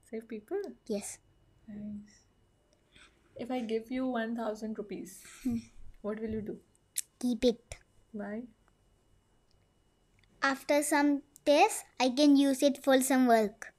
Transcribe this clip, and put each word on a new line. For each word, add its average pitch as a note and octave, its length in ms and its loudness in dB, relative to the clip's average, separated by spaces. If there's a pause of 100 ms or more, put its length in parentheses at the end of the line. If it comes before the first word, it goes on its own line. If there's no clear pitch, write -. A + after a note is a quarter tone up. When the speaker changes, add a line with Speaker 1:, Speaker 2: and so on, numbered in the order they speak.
(100)
Speaker 1:
Save A3+ 160 -12
people? A3+ 340 -8 (280)
Speaker 2:
Yes. G3+ 300 -8 (500)
Speaker 1:
Nice. G#3 560 -14 (1120)
If A#3+ 140 -10
I B3+ 100 -2
give A3+ 300 -6
you C4 180 -4
one A#3 260 -4
thousand A3 440 -6
rupees, - 440 -12 (200)
Speaker 2:
Hmm. A#3 160 -4 (420)
Speaker 1:
what G#3+ 200 -8
will A3 100 -6
you A3 120 -6
do? - 160 -10 (600)
Speaker 2:
Keep B3 240 -4
it. - 320 0 (360)
Speaker 1:
Why? G#3 300 -10 (2000)
Speaker 2:
After C#4+ 400 2
some C#4+ 400 2 (220)
days, D#4+ 400 4 (160)
I B3+ 100 2
can C#4+ 260 6
use C#4 260 4
it C#4 200 2
for C4+ 180 4
some C4 260 2
work. A3 520 2